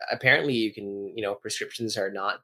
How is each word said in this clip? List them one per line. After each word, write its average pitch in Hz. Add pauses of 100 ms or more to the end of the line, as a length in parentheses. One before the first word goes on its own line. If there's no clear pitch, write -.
(120)
apparently 131
you 110
can, 101
you 113
know, 101
prescriptions 107
are 98
not 98